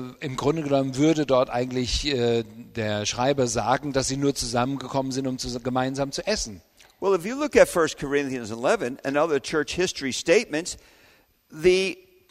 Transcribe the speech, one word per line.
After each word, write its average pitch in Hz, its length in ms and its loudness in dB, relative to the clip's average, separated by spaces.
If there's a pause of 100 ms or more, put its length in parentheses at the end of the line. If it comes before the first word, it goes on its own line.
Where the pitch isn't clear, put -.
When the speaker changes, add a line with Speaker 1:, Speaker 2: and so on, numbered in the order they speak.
(200)
Speaker 1:
im 135 160 -6
Grunde 147 260 0
genommen 135 340 0
würde 151 300 4
dort 131 240 2
eigentlich, 127 560 -2
äh, 120 380 2 (320)
der 104 320 -2
Schreiber 131 400 0
sagen, 120 460 0
dass 131 140 0
sie 135 100 -4
nur 139 180 0
zusammengekommen 131 760 -2
sind, 135 140 -4
um 127 140 -4
zus-, 123 240 -8
gemeinsam 135 480 -2
zu - 160 -8
essen. 117 340 -4 (400)
Speaker 2:
Well, 196 140 4
if 170 100 -2
you 233 100 -4
look 285 200 -4
at 185 120 10
First 165 300 0
Corinthians 135 540 -2
eleven 135 520 -2
and 139 140 -2
other 147 240 2
church - 340 -2
history 143 380 -2
statements, 170 640 0 (760)
the 180 460 4 (340)